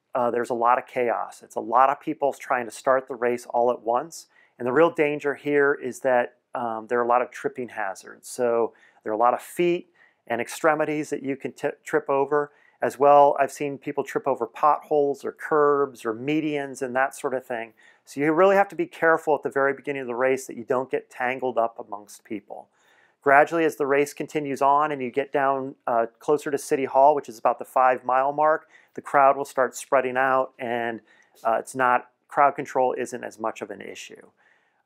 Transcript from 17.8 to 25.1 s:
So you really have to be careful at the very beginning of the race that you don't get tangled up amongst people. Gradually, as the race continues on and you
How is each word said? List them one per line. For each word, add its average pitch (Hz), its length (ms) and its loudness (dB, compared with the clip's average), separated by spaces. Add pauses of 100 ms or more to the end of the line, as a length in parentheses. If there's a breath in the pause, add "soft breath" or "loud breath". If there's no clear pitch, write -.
So - 160 -12
you 151 120 2
really 190 240 4
have 196 120 2
to 160 80 -14
be 165 100 -4
careful 160 480 0
at 131 80 -4
the 135 80 -4
very 139 220 0
beginning 139 300 -8
of 123 60 -8
the 120 60 -6
race 131 320 0
that - 100 -14
you 117 80 -12
don't 131 260 -2
get - 180 -6
tangled 127 480 -4
up 117 220 -2
amongst 104 440 -18
people. - 460 -14 (540 soft breath)
Gradually, 151 420 6
as 151 120 0
the 143 100 -2
race 139 260 0
continues 143 480 -6
on 143 300 4
and 143 100 -6
you 123 100 -6